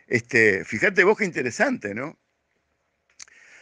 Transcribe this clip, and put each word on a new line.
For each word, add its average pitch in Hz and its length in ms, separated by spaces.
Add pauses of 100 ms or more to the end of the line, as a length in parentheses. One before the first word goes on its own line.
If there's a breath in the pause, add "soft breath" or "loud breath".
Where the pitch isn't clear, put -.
Este, 110 600
fíjate 185 360
vos 202 140
qué 214 80
interesante, 147 720
¿no? 135 240 (1400 soft breath)